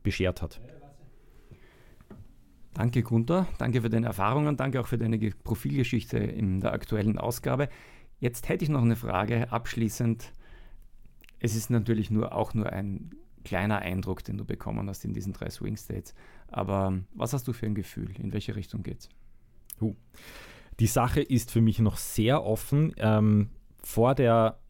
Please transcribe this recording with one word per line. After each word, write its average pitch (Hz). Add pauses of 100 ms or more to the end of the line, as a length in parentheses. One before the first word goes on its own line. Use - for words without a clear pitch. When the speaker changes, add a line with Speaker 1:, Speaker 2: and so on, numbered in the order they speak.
Speaker 1:
beschert -
hat. - (2250)
Speaker 2:
Danke, 120
Gunther. 127 (100)
Danke 120
für 113
deine 113
Erfahrungen. 127
Danke 131
auch 117
für 120
deine 113
Ge-, 107
Profilgeschichte 120
in 98
der 107
aktuellen 104
Ausgabe. 131 (520)
Jetzt -
hätte 175
ich 151
noch 139
eine 117
Frage 113
abschließend. 113 (1080)
Es 107
ist 110
natürlich 110
nur, 107
auch -
nur 107
ein 98 (340)
kleiner 101
Eindruck, 92
den 101
du 107
bekommen 110
hast 98
in 107
diesen 101
drei -
Swing 107
States. - (320)
Aber 98 (120)
was -
hast 139
du 123
für -
ein 104
Gefühl? 104
In 95
welche 104
Richtung 101
geht's? - (720)
Speaker 1:
Huh. 107 (840)
Die 113
Sache 120
ist 131
für 117
mich 110
noch 107
sehr 117
offen. 139
Ähm, 107 (320)
vor 123
der, 113 (120)